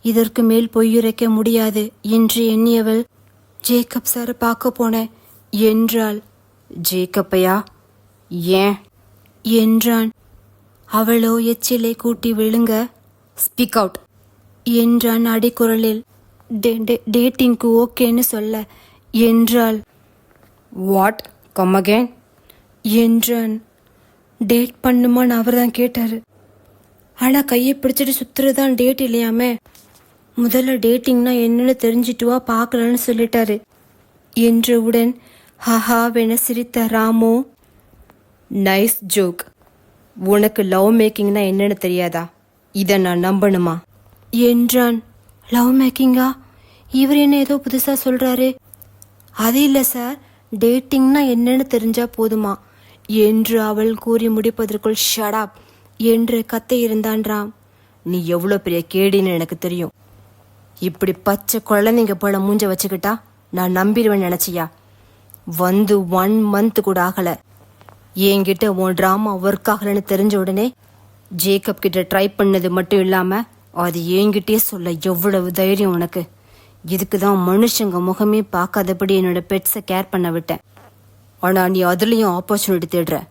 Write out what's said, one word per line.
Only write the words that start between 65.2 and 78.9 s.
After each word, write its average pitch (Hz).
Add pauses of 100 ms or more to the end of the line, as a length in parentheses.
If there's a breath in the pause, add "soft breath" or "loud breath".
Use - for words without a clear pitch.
வந்து 196 (140)
ஒன் 185 (180)
மந்த் 214
கூட 185
ஆகல, 180 (960)
என்கிட்ட 196 (160)
உன் 185
டிராமா 202 (140)
ஒர்க் 202
ஆகலன்னு 202
தெரிஞ்ச 202
உடனே 190 (800)
ஜேக்கப் 196
கிட்ட 185
ட்ரை 190 (140)
பண்ணது 190
மட்டும் 185
இல்லாம 185 (440)
அது 175 (180)
என்கிட்டயே 208
சொல்ல 175 (180)
எவ்வளவு 180
தைரியம் 190
உனக்கு? 170 (640 soft breath)
இதுக்கு 190
தான் 196
மனுஷங்க 196
முகமே 214 (100)
பார்க்காதபடி 190